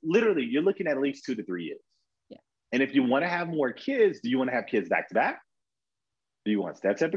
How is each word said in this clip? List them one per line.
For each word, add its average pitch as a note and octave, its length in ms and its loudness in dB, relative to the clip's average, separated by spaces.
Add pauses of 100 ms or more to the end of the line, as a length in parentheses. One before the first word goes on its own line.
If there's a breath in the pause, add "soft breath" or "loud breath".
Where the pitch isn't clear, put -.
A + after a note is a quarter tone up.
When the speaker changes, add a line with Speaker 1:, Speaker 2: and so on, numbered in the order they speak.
Speaker 1:
literally, F3+ 400 4
you're C3 200 0
looking F#3+ 240 0
at C#3 120 0
least C#3 260 -2
two B2+ 100 -4
to G#2+ 80 -6
three F2 220 -6
years. C#2+ 160 -10 (480)
Speaker 2:
Yeah. - 100 -20 (320)
Speaker 1:
And B2+ 100 2
if C3+ 140 0
you C3+ 80 6
wanna C3+ 240 2
have F3 200 -4
more D3 240 -2
kids, A3+ 500 0
do A#2+ 100 -4
you C3 80 2
wanna B2+ 140 0
have A#2 120 -2
kids G#2 240 -2
back - 200 0
to - 40 -10
back? E3+ 260 0 (1040)
Do G#2+ 60 -2
you G#2 100 2
want F2 180 -4
step-step D#3+ 400 0